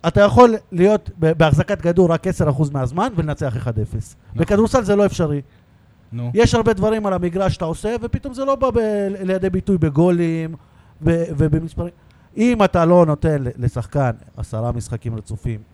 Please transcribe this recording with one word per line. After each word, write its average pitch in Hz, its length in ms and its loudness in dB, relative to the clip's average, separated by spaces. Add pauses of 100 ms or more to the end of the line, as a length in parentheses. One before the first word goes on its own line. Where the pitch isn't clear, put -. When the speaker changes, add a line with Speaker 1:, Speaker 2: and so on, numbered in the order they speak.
Speaker 1:
אתה 170 140 2
יכול 226 340 6 (180)
להיות 190 460 2
ב-, 160 200 2
בהחזקת 156 420 2
כדור 170 320 2
רק - 140 -2
עשר 175 240 0
אחוז 139 200 -2
מהזמן 143 460 -2
ולנצח 147 400 -4
אחד 117 220 -6
אפס. - 380 -8 (140)
Speaker 2:
נכון. - 120 -4
Speaker 1:
בכדורסל 220 420 2
זה 202 120 0
לא 202 100 4
אפשרי. 147 340 -2 (720)
Speaker 2:
נו. 120 220 -8
Speaker 1:
יש 226 200 4
הרבה 226 180 2
דברים 214 340 0
על 196 60 0
המגרש 180 420 -2
שאתה - 100 -8
עושה, 185 380 -6
ופתאום 254 320 -6
זה 269 100 -6
לא 277 100 0
בא 262 160 0
ב-, 226 80 -2 (420)
לידי 190 300 -2
ביטוי 185 280 -2
בגולים 165 760 0 (480)
ו-, 165 220 0 (120)
ובמספרים. 160 540 -2 (460)
אם 226 280 4
אתה 175 200 2
לא 175 220 6
נותן 151 360 0
ל-, 123 60 -4 (160)
לשחקן 127 460 -2 (260)
עשרה 120 360 -6
משחקים 113 440 -8
רצופים 110 440 -8 (140)